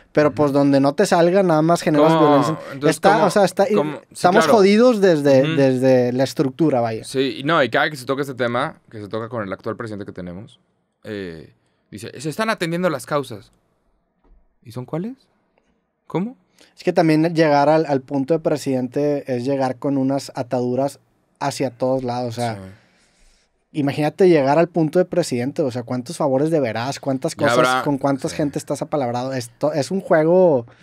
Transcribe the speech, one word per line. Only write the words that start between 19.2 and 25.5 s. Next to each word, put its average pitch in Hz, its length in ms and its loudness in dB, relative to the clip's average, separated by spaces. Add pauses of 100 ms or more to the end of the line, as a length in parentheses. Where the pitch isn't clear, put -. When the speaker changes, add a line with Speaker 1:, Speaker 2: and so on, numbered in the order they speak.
Speaker 1:
es 120 120 -4
llegar 131 320 -2
con 139 200 -4
unas 135 380 -4
ataduras 127 640 -4 (400)
hacia 139 300 -4
todos 131 340 -4
lados, 120 340 -6
o 120 40 -6
sea, 117 140 -4
Speaker 2:
Sí. 98 60 -14 (1120)
Speaker 1:
imagínate 151 580 0
llegar 147 280 4
al 170 120 2
punto 165 300 0
de 180 60 4
presidente, 143 560 -4